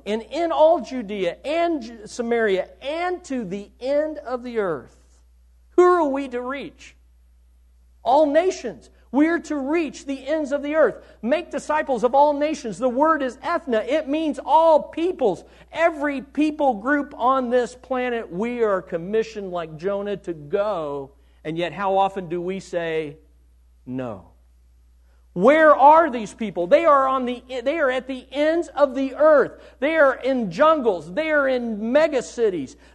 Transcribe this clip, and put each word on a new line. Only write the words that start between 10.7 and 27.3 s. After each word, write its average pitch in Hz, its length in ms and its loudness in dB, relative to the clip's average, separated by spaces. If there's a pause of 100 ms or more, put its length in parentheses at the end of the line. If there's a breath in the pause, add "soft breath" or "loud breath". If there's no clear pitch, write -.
earth. 262 260 2 (200 loud breath)
"Make 302 280 -2
disciples 285 540 -2
of 240 100 0
all 285 200 4
nations." 285 460 -4
The 254 100 0
word 294 320 2
is 247 160 -4
ethna. 269 500 -2
It 285 220 -2
means 302 340 -2
all 311 400 6
peoples. 311 600 -2 (260 soft breath)
Every 294 500 -2
people 302 520 0
group 269 420 -2
on 254 340 0
this 240 260 0
planet, 247 540 -4
we 233 320 -4
are 196 200 2
commissioned 202 720 -6
like 160 260 -8
Jonah 202 400 -4
to 185 160 -10
go. 151 800 -4 (340)
And 160 120 -6
yet, 170 140 -4
how 190 260 -2
often 190 300 0
do 175 140 -4
we 185 180 -6
say 160 560 -6 (720)
no? 120 460 -10 (1000)
Where 294 440 6
are 311 340 8
these 226 240 -8
people? 180 320 -4
They 302 200 4
are 269 240 4
on 262 160 -2
the, 240 180 -6 (180)